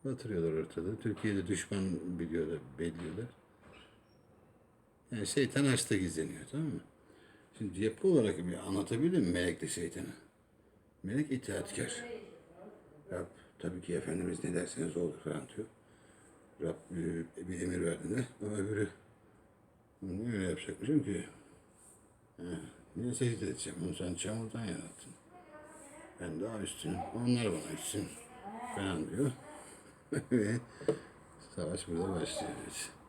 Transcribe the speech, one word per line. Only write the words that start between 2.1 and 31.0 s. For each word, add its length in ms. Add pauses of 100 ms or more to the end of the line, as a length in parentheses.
biliyorlar, 400 (200)
belliyorlar. 460 (1900)
Yani 160
şeytan 380
haçta 300
gizleniyor, 460 (100)
tamam 160
mı? 140 (760)
Şimdi 260
yapı 240
olarak 300
bir 300
anlatabildim 560
mi 80
melekle 360
şeytanı? 400 (960)
Melek 280
itaatkar. 760 (1040)
Rab, 140 (340)
tabii 220
ki 120
Efendimiz 500
ne 100
derseniz 440
olur 200
falan 240 (140)
diyor. 120 (960)
Rab, 140 (160)
e, 560
bir 140
emir 240
verdiğinde, 400 (160)
ama 160
öbürü, 300 (1120)
"Bunu 320
öyle 160
yapacakmışım 540
ki. 200 (1120)
Ha, 60 (520)
niye 180
secde 320
edeceğim? 420
Onu 80
sen 200
çamurdan 500
yarattın. 460 (1080)
Ben 200
daha 180
üstünüm. 400 (160)
Onlar 300
bana 340
üstün." 280 (680)
falan 340
diyor. 220 (800)
<laughs> 100 (100)
Ve 280 (960)